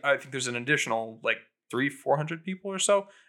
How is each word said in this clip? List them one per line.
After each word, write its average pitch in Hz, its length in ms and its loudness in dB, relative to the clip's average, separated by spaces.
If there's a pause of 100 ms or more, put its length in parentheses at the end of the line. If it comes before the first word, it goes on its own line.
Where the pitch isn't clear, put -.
I 139 140 2
think 135 140 -16
there's 127 160 -4
an 120 100 -4
additional, 113 640 -2
like, 113 140 2 (340)
three, 131 160 2
four 139 300 0
hundred 160 260 -4
people 190 260 -8
or 190 100 -6
so, 202 280 4 (220)